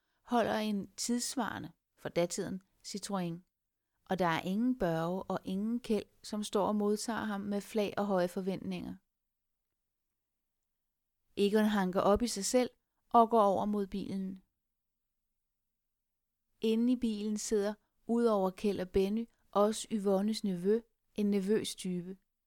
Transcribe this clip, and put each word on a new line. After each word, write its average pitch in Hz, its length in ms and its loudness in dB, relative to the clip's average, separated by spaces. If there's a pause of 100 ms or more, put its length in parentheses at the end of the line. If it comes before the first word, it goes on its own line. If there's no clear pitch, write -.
(220)
holder 220 360 2
en 214 380 -4
tidssvarende, - 760 -4 (260)
for - 100 -8
datiden, 180 540 -2 (240)
Citroën. 185 520 -6 (640)
Og 185 140 -2
der 180 80 2
er 160 140 2
ingen 233 380 0
Børge 170 440 0
og - 220 -4
ingen 214 360 -4
Kjeld, - 260 -2 (160)
som 208 220 -6
står 196 220 0
og 214 100 0
modtager 214 480 -2
ham 202 160 -6
med 202 200 -4
flag 202 360 -2
og 202 100 0
høje 185 220 2
forventninger. 185 680 -6 (2500)
Egon 202 280 4
hanker 190 360 2
op 208 220 4
i 247 40 -2
sig 196 180 -4
selv 254 260 2 (380)
og 226 220 6
går 226 120 6
over 202 220 2
mod 208 220 -2
bilen. 190 560 -6 (2250)
Inde 226 320 4
i 247 40 2
bilen 214 420 -2
sidder, 208 360 0 (320)
ud 233 180 2
over 196 260 4
Kjeld 196 300 -2
og 185 100 -6
Benny, 202 380 0 (220)
også 208 420 2
Yvonnes 202 520 0
nevø, 196 360 2 (340)
en 208 160 0
nervøs 202 440 0
type. 180 420 -6 (300)